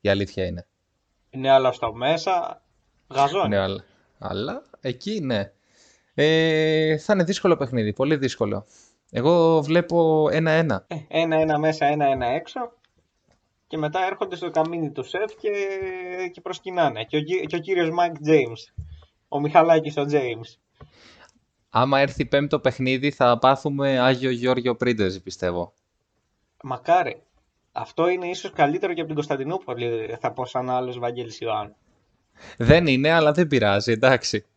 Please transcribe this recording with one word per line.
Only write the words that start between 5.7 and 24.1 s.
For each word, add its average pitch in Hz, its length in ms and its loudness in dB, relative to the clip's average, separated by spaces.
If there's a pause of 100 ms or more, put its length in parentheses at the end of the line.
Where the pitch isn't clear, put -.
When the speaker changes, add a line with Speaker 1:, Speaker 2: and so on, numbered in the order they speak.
Speaker 1:
Ε, 156 840 2
θα 208 140 -2
είναι 180 120 2
δύσκολο 175 320 0
παιχνίδι, 120 360 -2
πολύ 147 240 0
δύσκολο. 107 500 -2 (440)
Εγώ 160 520 4
βλέπω 160 680 2
ένα 160 200 0
ένα. 165 380 0
Speaker 2:
Ε, 170 80 -8 (120)
ένα 160 280 0
ένα 160 220 2
μέσα, 156 280 0
ένα 147 200 0
ένα 131 200 0
έξω. 147 460 -6 (920)
Και 160 120 -10
μετά 160 280 -2
έρχονται 190 300 -6
στο 175 140 -8
καμίνι 160 400 -2
του 131 140 -10
σεφ 208 360 -6
και, 214 100 -4 (840)
και 180 80 -20
προσκυνάνε. 170 640 -4
Και - 120 -6
ο, 151 40 0
κυ-, 160 260 -4
και 165 100 -6
ο - 20 -2
κύριος 175 300 0
Mike 165 420 -2
James. 123 540 0 (440)
Ο 143 120 -4
Μιχαλάκης 156 560 4
ο 143 140 -2
James. 123 480 -4 (1120)
Speaker 1:
Άμα 135 300 2
έρθει 135 260 0
πέμπτο 143 340 0
παιχνίδι, 131 500 0
θα 120 280 4
πάθουμε 139 600 2
Άγιο 127 320 2